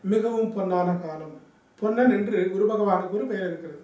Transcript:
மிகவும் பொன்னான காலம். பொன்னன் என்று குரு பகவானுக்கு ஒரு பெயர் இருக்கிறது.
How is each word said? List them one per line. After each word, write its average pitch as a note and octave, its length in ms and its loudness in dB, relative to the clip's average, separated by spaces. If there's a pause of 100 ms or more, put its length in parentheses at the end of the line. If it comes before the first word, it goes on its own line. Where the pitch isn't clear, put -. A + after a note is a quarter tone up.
(100)
மிகவும் A3 460 2
பொன்னான F3+ 320 0 (160)
காலம். D#3 280 -12 (480)
பொன்னன் A#3 360 4
என்று G3+ 220 0 (140)
குரு G#3 200 2
பகவானுக்கு F#3+ 460 0
ஒரு C4 120 -2
பெயர் F#3+ 180 -4
இருக்கிறது. D#3+ 360 -10